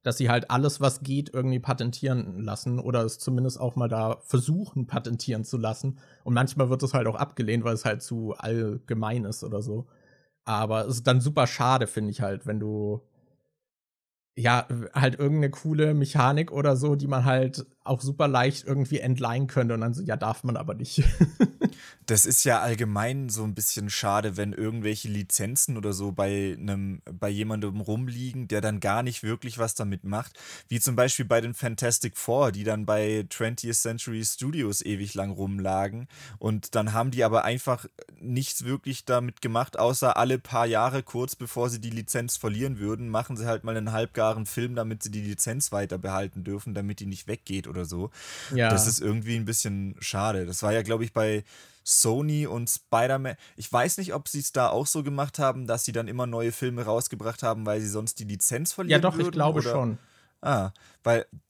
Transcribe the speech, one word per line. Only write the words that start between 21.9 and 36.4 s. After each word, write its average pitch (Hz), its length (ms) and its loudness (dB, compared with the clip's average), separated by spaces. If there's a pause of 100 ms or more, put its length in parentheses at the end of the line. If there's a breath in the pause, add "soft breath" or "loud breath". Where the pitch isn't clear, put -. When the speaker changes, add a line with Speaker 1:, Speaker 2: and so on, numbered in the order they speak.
Speaker 2:
Das - 200 4
ist - 180 4
ja 117 160 6
allgemein 117 720 0
so 110 140 -4
ein 104 120 -2
bisschen 104 340 -2
schade, 104 460 0
wenn 104 180 -2
irgendwelche 107 540 -2
Lizenzen 104 680 0
oder 104 160 -2
so 98 180 -4
bei 98 480 0
'nem, 98 460 -4
bei 95 240 -4
jemandem 104 500 -2
rumliegen, 120 680 -4
der 104 140 0
dann 107 180 0
gar 107 240 2
nicht 123 200 -6
wirklich 117 340 -4
was 113 180 0
damit 98 280 -4
macht. 104 340 -6 (300 loud breath)
Wie 120 120 -2
zum 123 160 2
Beispiel 127 300 4
bei 117 140 4
den 117 140 -2
Fantastic 117 640 -2
Four, 127 340 2
die 101 140 -4
dann 107 200 0
bei 107 440 2
Twentieth 117 480 -4
Century 113 480 -4
Studios 131 560 -2
ewig 101 320 -4
lang 98 180 -4
rumlagen. 98 760 -2 (320 loud breath)
Und 110 360 -2